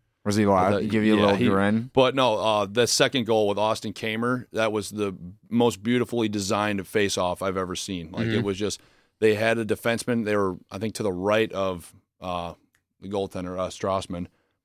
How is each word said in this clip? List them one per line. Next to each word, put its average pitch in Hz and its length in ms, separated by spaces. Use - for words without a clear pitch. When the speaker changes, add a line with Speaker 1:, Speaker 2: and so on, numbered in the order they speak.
Speaker 1:
Was 104 140
he 107 60
allowed 95 240
Speaker 2:
I 101 40
thought, 101 120
Speaker 1:
to - 40
give 107 160
you 107 120
a - 20
Speaker 2:
yeah, 104 60
Speaker 1:
little 101 120
Speaker 2:
he, 120 140
Speaker 1:
grin? 104 420
Speaker 2:
but 127 240
no, 127 220
uh, 104 280
the 110 220
second 131 380
goal 107 240
with 101 80
Austin 107 340
Kamer, 113 600
that 110 180
was 107 180
the 104 240
most 110 340
beautifully 120 460
designed 104 580
face-off 95 540
I've 95 160
ever 92 180
seen. 87 380
Like, 113 140
it 110 100
Speaker 3:
Mm-hmm. 98 80
Speaker 2:
was 98 120
just, 101 220
they 107 160
had 113 220
a 113 80
defenseman. 117 580
They 104 140
were, 98 180
I 101 60
think, 104 180
to 117 80
the 101 80
right 104 400
of, 92 420
uh, 87 320
the 95 80
goaltender, 95 500
uh, 92 80
Strasman, 92 600